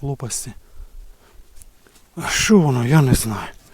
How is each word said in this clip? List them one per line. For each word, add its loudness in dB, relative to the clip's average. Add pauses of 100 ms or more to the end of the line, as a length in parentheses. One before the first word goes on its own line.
лопасті. -10 (1600)
А -8
що 4
воно, 2
я 4
не 4
знаю. -4 (240)